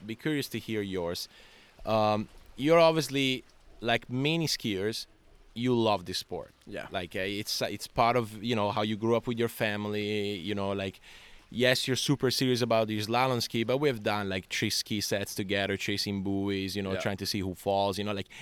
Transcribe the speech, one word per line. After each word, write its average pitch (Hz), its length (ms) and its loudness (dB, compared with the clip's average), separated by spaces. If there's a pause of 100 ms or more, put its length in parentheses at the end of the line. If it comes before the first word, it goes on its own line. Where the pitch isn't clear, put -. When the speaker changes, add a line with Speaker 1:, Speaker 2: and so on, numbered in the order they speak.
Speaker 1:
be 107 100 -8
curious 147 340 -2
to 113 100 -4
hear 107 220 -4
yours. 90 480 -4 (560)
Um, 107 420 2 (300)
you're 156 220 6
obviously, 139 680 4 (340)
like 117 300 0
many 147 380 0
skiers, 107 580 -2 (480)
you 123 220 2
love 107 300 4
this 90 120 -6
sport. - 360 -8 (120)
Speaker 2:
Yeah. 98 260 -10
Speaker 1:
Like, 92 240 -6
uh, 104 40 -4
it's, 101 420 -4
uh, 120 80 0
it's 98 180 -8
part 120 300 4
of, 107 260 -4
you 120 120 0
know, 104 160 2
how 107 100 0
you 107 160 0
grew 113 180 2
up 113 100 0
with 120 140 -2
your 117 100 0
family, 104 840 -2
you 95 200 -4
know, 98 160 -2
like, 98 280 -4 (500)
yes, 123 380 2
you're 127 100 2
super 131 340 2
serious 127 300 2
about 113 280 2
your 107 160 -2
slalom 120 360 2
ski, 117 220 0
but 123 140 2
we've 135 260 0
done, 104 240 0
like, 95 220 -4
three - 200 -2
ski - 300 -2
sets 101 360 -2
together, 98 420 0
chasing 101 440 -2
buoys, 98 540 -2
you 101 60 -2
know, 95 120 -2
Speaker 2:
Yeah. 95 60 -2
Speaker 1:
trying 98 180 -2
to 98 80 -8
see 104 140 -2
who 92 160 -4
falls, 98 420 0
you 101 60 -2
know, 104 100 -4
like, 98 140 -6 (140)